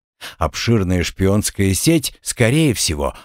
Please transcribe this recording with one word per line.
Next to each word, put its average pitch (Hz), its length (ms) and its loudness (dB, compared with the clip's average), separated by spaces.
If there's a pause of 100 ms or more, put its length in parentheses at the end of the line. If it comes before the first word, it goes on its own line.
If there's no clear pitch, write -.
(380)
Обширная 92 680 0
шпионская 98 680 0
сеть, 160 480 0
скорее 131 520 2
всего, 73 520 -4